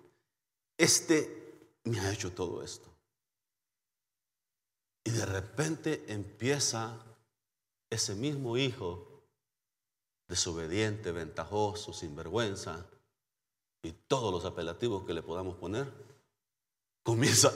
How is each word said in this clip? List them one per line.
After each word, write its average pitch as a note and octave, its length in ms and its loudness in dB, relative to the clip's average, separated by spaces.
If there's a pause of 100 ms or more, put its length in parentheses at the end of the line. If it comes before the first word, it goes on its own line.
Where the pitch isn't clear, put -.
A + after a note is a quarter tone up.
(800)
este - 640 6 (440)
me A2+ 140 0
ha G2 140 2
hecho - 180 -4
todo F2 320 -4
esto." - 260 -12 (2250)
Y A2+ 60 -2
de A2+ 160 0
repente C#3+ 800 -2
empieza A2+ 880 -2 (960)
ese A2 240 0
mismo C3 420 -2
hijo, G#2 680 -2 (1040)
desobediente, F#2 840 -2
ventajoso, E2+ 840 -4
sinvergüenza, E2+ 920 -4 (960)
y E2+ 80 -8 (160)
todos A#2+ 260 2
los F2 120 -2
apelativos F2+ 600 -2
que F2 80 -4
le E2 100 -4
podamos F#2 340 -6
poner, G#2+ 360 -4 (1120)
comienza A#2+ 540 6